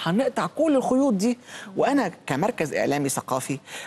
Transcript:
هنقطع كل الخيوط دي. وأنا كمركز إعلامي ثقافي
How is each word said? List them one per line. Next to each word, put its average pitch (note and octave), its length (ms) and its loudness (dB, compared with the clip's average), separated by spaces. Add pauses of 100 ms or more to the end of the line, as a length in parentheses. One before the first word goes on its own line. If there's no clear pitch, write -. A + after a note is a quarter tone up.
هنقطع G3 440 0
كل D4 300 2
الخيوط B3+ 380 2
دي. A#3 240 0 (380)
وأنا A3 340 2 (160)
كمركز D#3 480 -2
إعلامي C3+ 340 0
ثقافي C3 500 -4 (280)